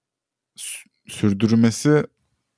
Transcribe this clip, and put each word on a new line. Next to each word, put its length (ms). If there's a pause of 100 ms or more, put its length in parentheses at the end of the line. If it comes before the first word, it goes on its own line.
(560)
Sü-, 320 (200)
sürdürmesi 1000 (520)